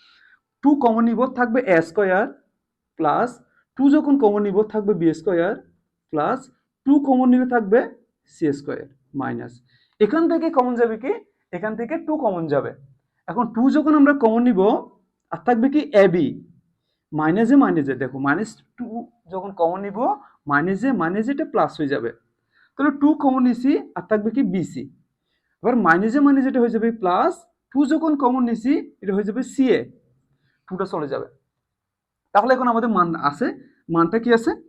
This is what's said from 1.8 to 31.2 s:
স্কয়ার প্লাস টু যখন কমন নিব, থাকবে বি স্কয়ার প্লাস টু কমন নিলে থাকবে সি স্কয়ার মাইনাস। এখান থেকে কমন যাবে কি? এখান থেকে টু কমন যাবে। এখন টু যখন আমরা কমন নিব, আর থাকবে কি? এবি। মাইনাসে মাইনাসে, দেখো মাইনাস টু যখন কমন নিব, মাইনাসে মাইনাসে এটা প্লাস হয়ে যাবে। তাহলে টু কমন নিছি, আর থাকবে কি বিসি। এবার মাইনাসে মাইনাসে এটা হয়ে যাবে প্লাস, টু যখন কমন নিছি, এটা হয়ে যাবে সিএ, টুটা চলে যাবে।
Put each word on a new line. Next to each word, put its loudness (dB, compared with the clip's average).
স্কয়ার 0
প্লাস 0
টু 0
যখন 2
কমন 2
নিব, 0
থাকবে -2
বি 0
স্কয়ার -2
প্লাস -2
টু 4
কমন 2
নিলে 4
থাকবে 2
সি -6
স্কয়ার -10
মাইনাস। -10
এখান 2
থেকে -2
কমন 0
যাবে -2
কি? -6
এখান -8
থেকে -8
টু -4
কমন -4
যাবে। -2
এখন -4
টু 0
যখন 2
আমরা 6
কমন 2
নিব, 2
আর -10
থাকবে 2
কি? 0
এবি। 2
মাইনাসে 2
মাইনাসে, 4
দেখো -8
মাইনাস -2
টু -12
যখন -10
কমন -2
নিব, -10
মাইনাসে 0
মাইনাসে -2
এটা -4
প্লাস -2
হয়ে -2
যাবে। -6
তাহলে 0
টু 4
কমন 2
নিছি, 0
আর -8
থাকবে -2
কি 2
বিসি। -6
এবার 2
মাইনাসে 2
মাইনাসে 2
এটা 0
হয়ে 0
যাবে 0
প্লাস, 0
টু 0
যখন 0
কমন 0
নিছি, -2
এটা -4
হয়ে -2
যাবে -4
সিএ, 2
টুটা -6
চলে -4
যাবে। -6